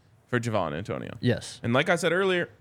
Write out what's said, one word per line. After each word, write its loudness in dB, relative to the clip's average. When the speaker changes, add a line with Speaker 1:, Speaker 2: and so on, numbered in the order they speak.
Speaker 1:
for 2
Javon 0
Antonio. -6
Speaker 2:
Yes. 0
Speaker 1:
And 0
like 2
I 4
said 0
earlier, 2